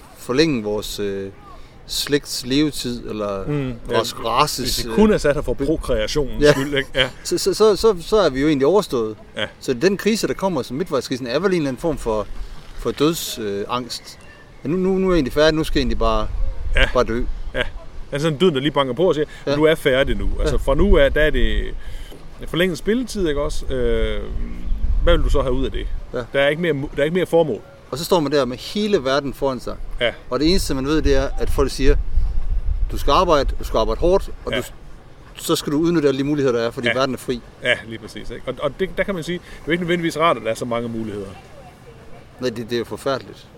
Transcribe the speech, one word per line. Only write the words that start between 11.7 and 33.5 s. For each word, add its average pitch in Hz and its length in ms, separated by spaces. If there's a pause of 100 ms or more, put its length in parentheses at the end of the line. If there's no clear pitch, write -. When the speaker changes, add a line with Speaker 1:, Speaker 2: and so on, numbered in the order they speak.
Speaker 1:
form 160 180
for, 107 280 (520)
for 117 120
dødsangst. 120 1300 (460)
Øh, 135 80
ja, 175 40
nu, - 0
nu, 190 220
nu 185 80
er 190 60
jeg 175 40
egentlig 135 160
færdig, 156 220
nu 156 100
skal - 140
jeg 143 40
egentlig 117 160
bare, 110 300 (480)
Speaker 2:
Ja. - 180
Speaker 1:
bare 123 100
dø. 117 180 (320)
Speaker 2:
Ja. 127 80 (500)
Altså 143 140
sådan 151 120
døden, 175 160
der 127 60
lige 147 120
banker 135 220
på 165 140
og 160 60
siger, 147 120 (200)
Speaker 1:
Ja. 143 80
Speaker 2:
"Du 147 100
er 156 100
færdig 135 420
nu." 131 120 (120)
Altså, 147 140
Speaker 1:
Ja. 113 60 (120)
Speaker 2:
fra - 20
nu 185 240
af, 139 140
der 147 80
er 151 100
det 110 440 (720)
forlænget 170 320
spilletid, 214 500
ikke 143 140
også? - 240
Øh, 113 560 (800)
hvad 170 140
vil 151 80
du - 60
så 143 120
have 131 120
ud 131 100
af 104 80
det? 110 140 (280)
Speaker 1:
Ja. 123 80 (100)
Speaker 2:
Der 139 80
er 143 80
ikke 156 140
mere 170 120
mu-, 143 220
der 147 40
er 139 40
ikke 160 100
mere 180 120
formål. 160 340 (300)
Speaker 1:
Og 131 80
så 165 60
står 180 160
man 139 120
der 143 120
med 123 120
hele 208 480
verden 135 300
foran 131 260
sig. 101 160 (240)
Speaker 2:
Ja. 117 120 (180)
Speaker 1:
Og 127 100
det 156 100
eneste, 180 240
man 131 120
ved, 151 160
det 139 140
er, 135 120 (100)
at 123 120
folk 135 200
siger, 123 260 (960)
"Du 113 60
skal - 120
arbejde, 156 480